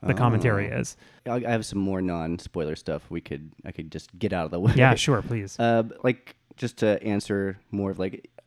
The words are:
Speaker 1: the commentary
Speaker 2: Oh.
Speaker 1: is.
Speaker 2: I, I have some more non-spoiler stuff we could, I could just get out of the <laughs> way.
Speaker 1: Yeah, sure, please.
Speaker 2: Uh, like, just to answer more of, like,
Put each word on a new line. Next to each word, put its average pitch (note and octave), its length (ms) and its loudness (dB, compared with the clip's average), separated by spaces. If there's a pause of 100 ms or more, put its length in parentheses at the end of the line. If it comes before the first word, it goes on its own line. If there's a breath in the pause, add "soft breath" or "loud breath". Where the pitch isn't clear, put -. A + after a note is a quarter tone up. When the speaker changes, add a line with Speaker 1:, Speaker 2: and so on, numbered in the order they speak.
Speaker 1:
the - 120 2
commentary A2+ 580 2
Speaker 2:
Oh. A#2 60 -2
Speaker 1:
is. A#2 180 -6 (300 soft breath)
Speaker 2:
I, A#2+ 100 -2
I A#2+ 140 -2
have A2+ 160 0
some - 120 -4
more F#2+ 220 0
non-spoiler E2+ 760 -4
stuff D#2 360 -6
we E2+ 100 -6
could, D2+ 320 -10 (140)
I E2 60 -10
could E2 200 -12
just - 260 -14
get G2 140 -2
out F2 140 -2
of - 40 -8
the F2 100 -4
<laughs> F#2 40 0
way. A2 100 6
Speaker 1:
Yeah, B2+ 220 8
sure, B2 260 2
please. G#2 380 -6
Speaker 2:
Uh, A#2 240 4 (180)
like, - 320 -2 (220)
just - 220 -6
to G#2+ 260 4
answer G2+ 540 -2 (120)
more G2+ 220 0
of, F2 80 -8
like, F#2 280 -6 (180)